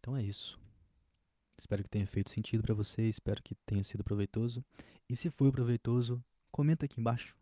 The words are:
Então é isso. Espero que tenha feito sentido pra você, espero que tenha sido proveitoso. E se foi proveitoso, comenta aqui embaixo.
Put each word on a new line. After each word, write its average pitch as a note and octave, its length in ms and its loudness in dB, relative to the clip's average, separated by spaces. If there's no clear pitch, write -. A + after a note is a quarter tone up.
Então C3 160 -4
é A#2+ 60 0
isso. - 360 -6
Espero G2+ 260 -4
que G2 60 -8
tenha G2+ 180 0
feito - 240 0
sentido A2 320 0
pra A#2+ 100 2
você, G#2 340 0
espero G#2+ 340 -2
que - 120 -10
tenha G2+ 300 -2
sido G2+ 200 -6
proveitoso. A2+ 640 -2
E B2 80 -2
se - 140 -2
foi C#3 220 6
proveitoso, B2 720 2
comenta D3+ 340 2
aqui C3+ 140 -6
embaixo. A#2 420 -2